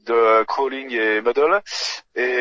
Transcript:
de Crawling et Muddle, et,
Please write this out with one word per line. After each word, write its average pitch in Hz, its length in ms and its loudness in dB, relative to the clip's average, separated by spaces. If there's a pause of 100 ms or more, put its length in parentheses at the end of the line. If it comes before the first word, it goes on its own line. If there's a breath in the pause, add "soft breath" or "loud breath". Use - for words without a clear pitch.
de 113 380 4
Crawling 135 480 -4
et 110 300 0
Muddle, 147 380 2 (540 loud breath)
et, 123 280 -2